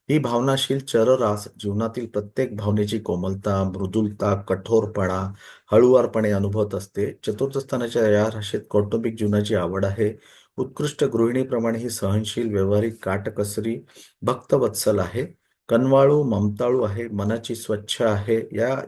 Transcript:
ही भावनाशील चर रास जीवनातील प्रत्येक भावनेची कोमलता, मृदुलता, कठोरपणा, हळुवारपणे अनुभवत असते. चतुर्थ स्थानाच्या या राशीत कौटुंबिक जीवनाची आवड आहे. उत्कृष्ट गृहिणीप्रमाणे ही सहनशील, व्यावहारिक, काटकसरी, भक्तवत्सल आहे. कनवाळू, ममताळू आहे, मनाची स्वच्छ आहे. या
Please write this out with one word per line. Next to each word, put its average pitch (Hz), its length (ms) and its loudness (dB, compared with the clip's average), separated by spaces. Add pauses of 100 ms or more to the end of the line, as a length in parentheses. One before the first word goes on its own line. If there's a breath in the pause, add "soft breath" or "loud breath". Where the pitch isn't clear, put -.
ही 151 100 4
भावनाशील 135 600 0
चर 127 400 4
रास 104 280 0 (120)
जीवनातील 110 480 -4
प्रत्येक 110 480 -4
भावनेची 104 440 0
कोमलता, 98 640 -2
मृदुलता, 101 720 -2
कठोरपणा, 98 960 -2 (380 loud breath)
हळुवारपणे 120 600 6
अनुभवत 101 440 0
असते. 101 360 -4
चतुर्थ 131 460 -4
स्थानाच्या 120 520 0
या 104 160 4
राशीत 110 340 -4 (100)
कौटुंबिक 113 480 0
जीवनाची 104 380 0
आवड 92 300 0
आहे. 107 340 -2 (380 soft breath)
उत्कृष्ट 143 460 -4
गृहिणीप्रमाणे 117 760 0
ही 120 100 -6
सहनशील, 107 600 -2
व्यावहारिक, 104 520 0
काटकसरी, 104 800 -4 (400 loud breath)
भक्तवत्सल 120 800 0
आहे. 104 360 -4 (340)
कनवाळू, 135 540 6
ममताळू 117 580 0
आहे, 110 260 -4
मनाची 107 480 -4
स्वच्छ 104 460 -6
आहे. 110 560 0
या 123 180 0 (120)